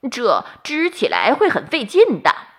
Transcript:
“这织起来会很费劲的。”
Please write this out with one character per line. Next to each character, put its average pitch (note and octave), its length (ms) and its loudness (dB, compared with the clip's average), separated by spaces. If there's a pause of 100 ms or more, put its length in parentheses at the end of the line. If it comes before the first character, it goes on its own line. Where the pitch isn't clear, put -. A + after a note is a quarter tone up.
(120)
“这 G3 340 0 (160)
织 D#4+ 300 -4
起 - 160 -4
来 F2+ 260 2
会 G#4 160 2
很 E3 160 -4
费 D4+ 180 -4
劲 E4+ 380 2
的。” - 140 2 (240)